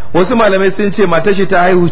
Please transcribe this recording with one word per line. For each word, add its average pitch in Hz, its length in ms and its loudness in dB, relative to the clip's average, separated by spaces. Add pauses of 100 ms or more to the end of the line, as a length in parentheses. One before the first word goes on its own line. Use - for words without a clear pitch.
(140)
Wasu 190 240 0
malamai 190 400 0
sun 202 140 -2
ce 196 160 0
matar 170 280 0
shi 190 120 0
ta 175 160 2
haihu 180 280 2